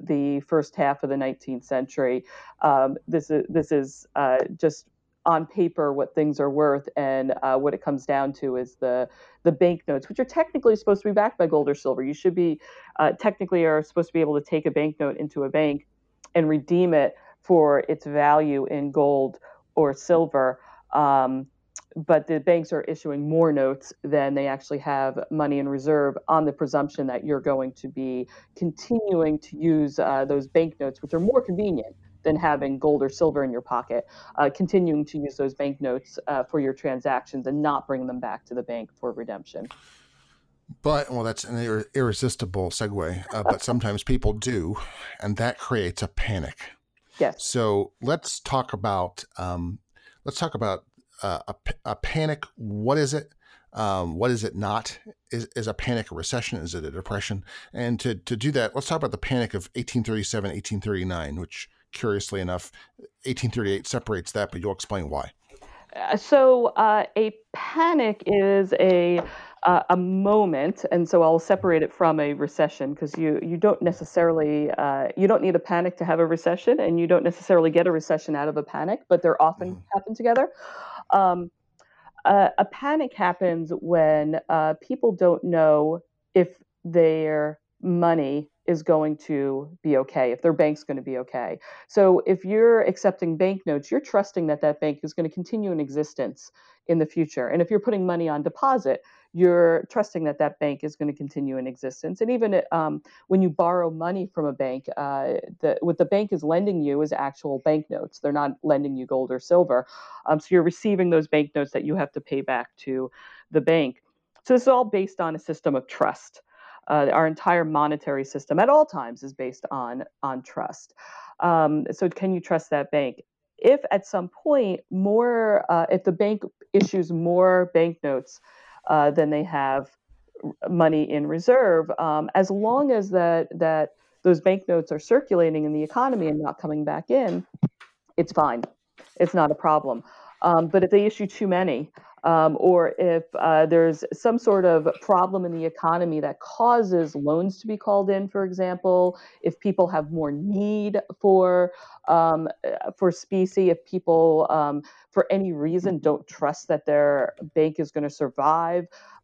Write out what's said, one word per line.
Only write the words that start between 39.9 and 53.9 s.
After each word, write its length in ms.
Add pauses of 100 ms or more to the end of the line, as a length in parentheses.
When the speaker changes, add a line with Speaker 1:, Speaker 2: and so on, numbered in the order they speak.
Speaker 2:
But, 260
well, 140
that's 200
an 140
ir-, 380
irresistible 720
segue, 640
uh, 80
but 220
Speaker 1:
<laughs> 60
Speaker 2:
sometimes 340
people 300
do, 420 (440)
and 180
that 200
creates 460
a 40
panic. 600 (480)
Speaker 1:
Yes. 260
Speaker 2:
So 500 (100)
let's 360
talk 320
about, 540 (140)
um, 400 (440)
let's 140
talk 160
about, 320 (380)
uh, 240
a 80
p-, 180 (120)
a 100
panic. 500 (100)
What 440
is 160
it? 180 (400)
Um, 420